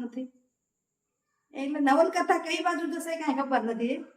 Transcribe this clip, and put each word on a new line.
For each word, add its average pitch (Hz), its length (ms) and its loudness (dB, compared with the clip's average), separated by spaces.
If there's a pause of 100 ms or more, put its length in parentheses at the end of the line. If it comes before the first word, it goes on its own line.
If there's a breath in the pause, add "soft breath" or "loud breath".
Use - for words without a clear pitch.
નથી. 254 320 -8 (1200)
એટલે 285 300 -4
નવલકથા 339 580 4
કઈ 330 240 -2
બાજુ 339 240 0
જશે 330 340 -4
કાંઈ 285 180 0
ખબર 262 240 0
નથી. 233 420 -2 (120)